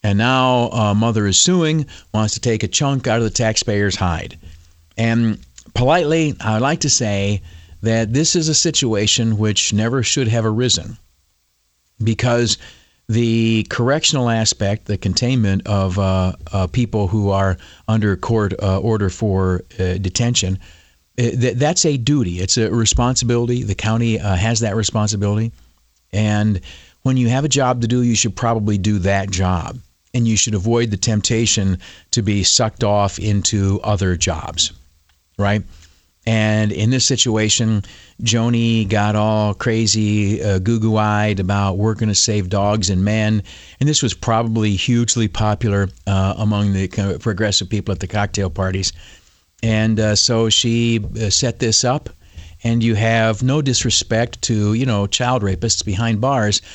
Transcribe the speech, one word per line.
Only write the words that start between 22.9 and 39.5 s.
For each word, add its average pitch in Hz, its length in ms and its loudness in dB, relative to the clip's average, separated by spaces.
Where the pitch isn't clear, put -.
The 101 100 -2
county, 113 460 0
uh, 98 160 0
has 110 240 0
that 107 160 -2
responsibility. 107 760 0
And 107 480 2
when 131 160 2
you 120 120 2
have 135 160 2
a 147 40 -2
job 127 320 2
to 117 60 0
do, 123 160 2
you 120 100 2
should 107 220 -2
probably 107 420 0
do 101 220 0
that 98 320 0
job. 92 480 0
And 120 140 2
you 110 100 2
should 110 160 0
avoid 117 380 0
the 101 60 0
temptation 107 840 0
to 120 100 0
be 101 220 0
sucked - 400 0
off 101 340 2
into 101 640 0
other 95 320 0
jobs, 85 560 -2
right? 101 240 0
And 107 460 2
in 107 200 0
this 127 140 2
situation, 110 760 0
Joni 117 640 0
got 104 280 0
all 107 380 0